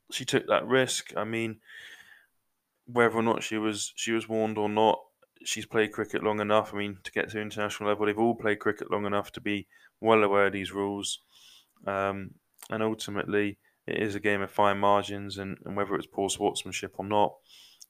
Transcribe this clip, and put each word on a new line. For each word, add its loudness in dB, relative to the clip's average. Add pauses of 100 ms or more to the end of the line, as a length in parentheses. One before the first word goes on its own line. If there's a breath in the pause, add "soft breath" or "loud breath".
(100)
she -6
took 2
that 4
risk. 0
I -2
mean, -4 (1300 loud breath)
whether 4
or 2
not 2
she -6
was, -4
she -4
was -2
warned -2
or -2
not, 4 (440)
she's -6
played 0
cricket -4
long 0
enough. 2
I -6
mean, -6
to -14
get -2
to -6
international -4
level, 2
they've 2
all 4
played -2
cricket -2
long 0
enough -2
to -14
be -4 (340 soft breath)
well 6
aware 6
of 0
these -6
rules. -4 (680 soft breath)
Um, -2 (360)
and -4
ultimately, -2 (280)
it -2
is -2
a -6
game 0
of -6
fine 4
margins, 2
and, -8
and -8
whether -2
it's -4
poor -2
sportsmanship -4
or -6
not, 2 (560 loud breath)